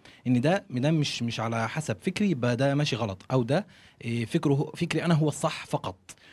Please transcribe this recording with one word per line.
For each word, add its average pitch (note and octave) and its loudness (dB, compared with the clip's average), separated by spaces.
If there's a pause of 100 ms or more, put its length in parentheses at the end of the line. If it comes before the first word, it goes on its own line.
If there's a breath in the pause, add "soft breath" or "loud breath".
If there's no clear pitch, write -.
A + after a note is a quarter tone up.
(280 loud breath)
إن B2 4
ده، F3 2
ده C3+ 0
مش، D3+ 0
مش A#2 -4
على A2+ -2
حسب C3 -4
فكري، G3+ 0
يبقى B2 0
ده C#3 2
ماشي D3 0
غلط، G#2 -4
أو C3 4
ده، D3 0 (360 loud breath)
إيه، A#2 -2
فكره D#3 2
هو، C#3+ 0
فكري D#3+ -2
أنا E3+ 4
هو D3+ 4
الصح - -2
فقط، - -4 (360 loud breath)